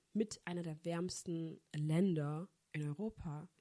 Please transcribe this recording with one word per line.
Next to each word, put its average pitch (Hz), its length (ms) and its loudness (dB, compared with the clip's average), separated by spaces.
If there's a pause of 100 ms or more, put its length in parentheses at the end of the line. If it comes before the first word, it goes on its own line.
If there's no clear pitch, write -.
(140)
mit 214 320 2
einer 175 180 -2
der 156 200 -6
wärmsten 170 760 -2 (160)
Länder 156 760 4 (240)
in 151 100 -4
Europa. 156 640 -6 (140)